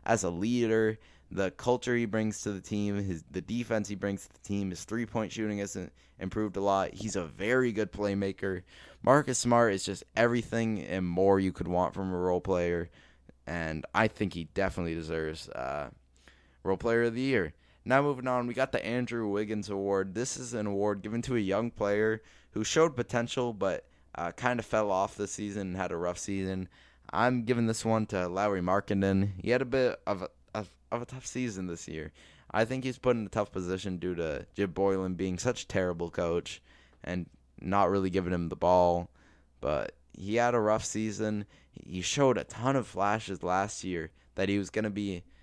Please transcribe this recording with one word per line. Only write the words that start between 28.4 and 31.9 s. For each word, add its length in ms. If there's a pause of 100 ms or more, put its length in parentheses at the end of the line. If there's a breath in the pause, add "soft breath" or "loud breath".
Markkanen. 720 (100)
He 80
had 100
a 40
bit 420
of 160
a, 60 (260)
of, 160 (220)
of 100
a 40
tough 200
season 400
this 220
year. 240 (400 loud breath)